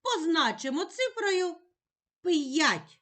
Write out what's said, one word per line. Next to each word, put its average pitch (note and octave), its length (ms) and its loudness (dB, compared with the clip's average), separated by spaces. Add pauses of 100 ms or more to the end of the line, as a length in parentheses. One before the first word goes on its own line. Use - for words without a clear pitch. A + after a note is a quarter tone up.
Позначимо D#4 840 -2
цифрою G4 720 0 (640)
п'ять. C#4 800 0